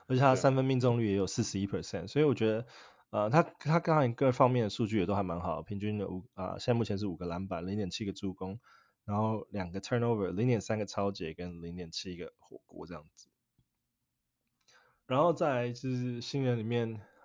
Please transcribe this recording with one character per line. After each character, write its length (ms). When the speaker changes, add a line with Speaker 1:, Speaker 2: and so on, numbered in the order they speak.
Speaker 1:
而 100
且 40
他 160
三 180
分 120
命 120
中 220
率 80
也 60
有 120
四 160
十 160
一 80
percent， 360
Speaker 2:
对。 60
Speaker 1:
所 120
以 60
我 80
觉 120
得， 200
呃， 200
他， 120
他 380
刚 180
才 100
各 240
方 180
面 140
的 60
数 160
据 120
也 80
都 80
还 80
蛮 180
好， 220
平 160
均 200
的 100
五， 160
啊， 240
现 80
在 80
目 100
前 140
是 80
五 100
个 100
篮 200
板， 200
零 100
点 140
七 140
个 80
助 220
攻， 240
然 120
后 340
两 200
个 100
turnover， 500
零 160
点 140
三 180
个 80
抄 260
截 220
跟 280
零 140
点 140
七 260
个 220
火 280
锅 200
这 80
样 100
子。 140
然 140
后 140
再 160
来 220
就 180
是 320
新 200
人 160
里 40
面， 380